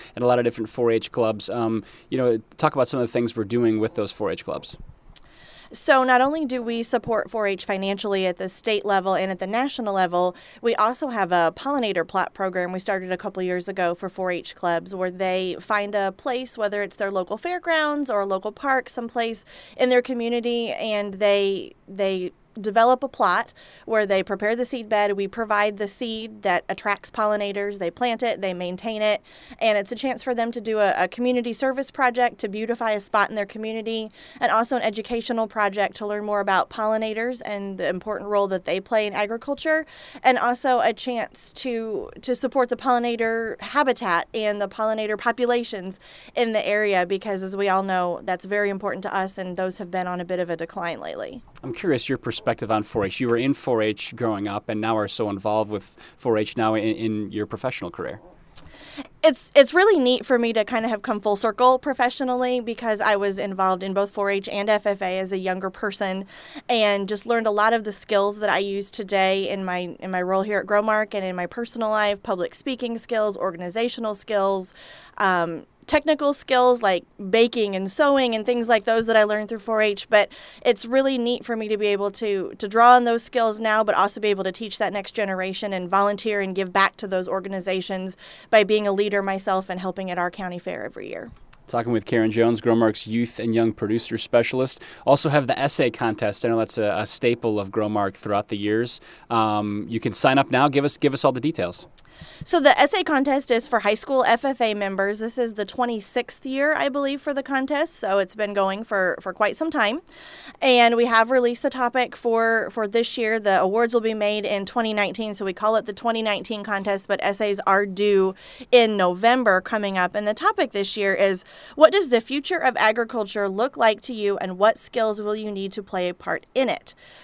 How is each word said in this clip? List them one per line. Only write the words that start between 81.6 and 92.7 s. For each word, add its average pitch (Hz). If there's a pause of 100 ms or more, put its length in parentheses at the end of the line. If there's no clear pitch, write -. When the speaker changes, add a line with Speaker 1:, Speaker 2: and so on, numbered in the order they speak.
Speaker 2:
to 214
be 208
able 202
to, 202
to 208
draw 233
on 247
those 233
skills 226
now, 220
but 208
also 247
be 214
able 190
to 185
teach 208
that 196
next 196
generation 190
and 180
volunteer 202
and 190
give 185
back 196
to 208
those 185
organizations 190 (360)
by 214
being 214
a 202
leader 202
myself 190
and 180
helping 185
at 175
our 180
county 180
fair 175
every -
year. - (340)
Speaker 1:
Talking 120
with 110
Karen 113
Jones, 117
Growmark's 113